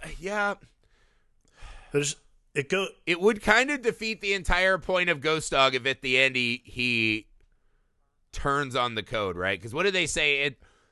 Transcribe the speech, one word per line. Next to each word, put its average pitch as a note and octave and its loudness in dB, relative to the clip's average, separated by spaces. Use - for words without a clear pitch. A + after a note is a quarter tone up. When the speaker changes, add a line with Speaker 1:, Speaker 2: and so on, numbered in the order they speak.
Speaker 1:
yeah. G3+ -2
Speaker 2:
There's, C#3+ -2
it C#3 -4
go- F#3+ 0
Speaker 1:
It E3+ -2
would G#3 4
kind A#3+ 4
of C#4 -4
defeat A3 -4
the G3 -2
entire F#3 2
point F3+ 0
of D3+ -2
Ghost D#3 -2
Dog C3+ 4
if B2 -4
at C3 -2
the B2+ 2
end C3 6
he, B2 -2
he A2 -2
turns C#3 -2
on B2 0
the G#2+ -4
code, G2 -2
right? F#2 -2
'Cause A2 -12
what D#3+ -2
do G3+ 2
they F3+ 0
say? C#3+ 0
It, C#3+ -4